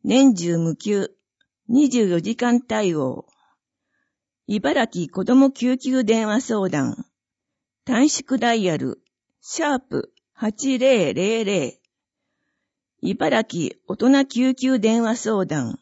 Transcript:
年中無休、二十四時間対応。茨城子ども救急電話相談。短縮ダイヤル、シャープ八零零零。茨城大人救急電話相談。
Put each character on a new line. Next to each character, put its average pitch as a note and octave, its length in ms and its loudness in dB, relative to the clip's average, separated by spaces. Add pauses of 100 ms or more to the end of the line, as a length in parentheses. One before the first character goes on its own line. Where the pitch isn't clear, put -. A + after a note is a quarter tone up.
年 B3 320 6
中 E3+ 220 -2
無 E3 180 0
休、 G3+ 360 -4 (580)
二 C4+ 200 4
十 A3+ 200 2
四 E3+ 120 0
時 A3 140 -4
間 A#3+ 240 2
対 G#3+ 340 -2
応。 C3+ 320 -4 (1200)
茨 A#3 440 -2
城 F3 160 -6
子 - 160 -8
ど B3+ 140 4
も C4+ 120 6
救 B3+ 280 -2
急 B3+ 260 -2
電 A3 240 0
話 G#3+ 140 0
相 G#3 260 -4
談。 C3+ 380 -4 (800)
短 B3+ 240 2
縮 - 280 -4
ダ A#3 160 0
イ A3 120 0
ヤ D#3+ 120 0
ル、 C3 240 -6 (380)
シ - 240 -8
ャ D4 120 0
ー B3+ 40 -4
プ - 340 -8 (200)
八 B3+ 440 -4
零 A3 360 2
零 G#3 320 -2
零。 E3+ 340 -4 (1200)
茨 - 480 -2
城 - 280 -6 (100)
大 G#3 80 -6
人 C4+ 300 4
救 B3+ 280 0
急 C4 240 0
電 A3+ 260 2
話 A3+ 120 0
相 G#3 300 -2
談。 B2+ 360 -6